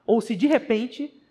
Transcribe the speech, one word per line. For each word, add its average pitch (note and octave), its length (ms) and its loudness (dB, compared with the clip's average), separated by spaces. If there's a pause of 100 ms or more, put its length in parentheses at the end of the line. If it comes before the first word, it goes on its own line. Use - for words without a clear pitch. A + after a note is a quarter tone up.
ou A3+ 140 2
se A3+ 160 -4
de F#3 100 0
repente B3+ 720 0 (120)